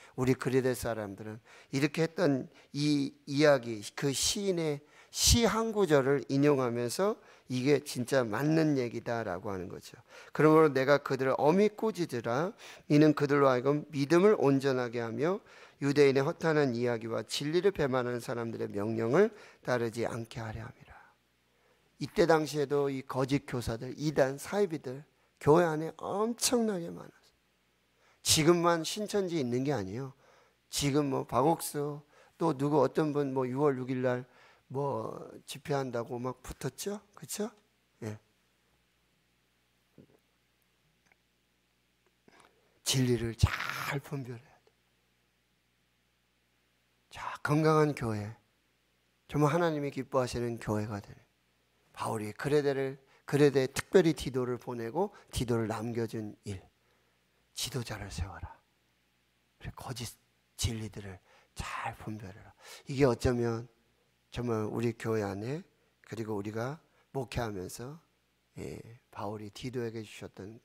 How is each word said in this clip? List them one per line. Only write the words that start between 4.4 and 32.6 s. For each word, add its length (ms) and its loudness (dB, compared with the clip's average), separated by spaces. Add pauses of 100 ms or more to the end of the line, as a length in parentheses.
시 320 6
한 260 2
구절을 560 4
인용하면서 880 2 (320)
"이게 360 2
진짜 400 0
맞는 560 2
얘기다"라고 720 -4
하는 180 -6
거죠. 260 -16 (360)
"그러므로 380 6
내가 280 4
그들을 400 0
엄히 320 4
꾸짖으라. 840 -4 (360)
이는 260 8
그들로 340 4
하여금 420 2
믿음을 500 4
온전하게 640 2
하며 380 -2 (440)
유대인의 400 6
허탄한 500 2
이야기와 500 -2
진리를 460 0
배반하는 500 0
사람들의 500 -6
명령을 600 2 (340)
따르지 440 -2
않게 320 -8
하려 220 -10
함이라." 520 -20 (840)
이때 260 2
당시에도 640 2
이 140 -6
거짓 420 -2
교사들, 520 -6
이단, 420 0
사이비들 680 -4 (340)
교회 240 6
안에 320 -2
엄청나게 920 -2
많았어요. 240 -16 (1120)
지금만 600 4
신천지 560 -4
있는 240 -2
게 100 0
아니에요. 400 -6 (580)
지금 400 0
뭐 120 -2
박옥수, 800 -2 (380)
또 180 0
누구, 240 2